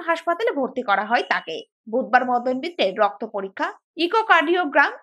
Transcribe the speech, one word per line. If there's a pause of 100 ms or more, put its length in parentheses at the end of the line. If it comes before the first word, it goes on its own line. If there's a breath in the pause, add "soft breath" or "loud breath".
হাসপাতালে
ভর্তি
করা
হয়
তাকে। (320)
বুধবার
মদন
মিত্রের
রক্ত (120)
পরীক্ষা, (300)
ইকোকার্ডিওগ্রাম (120)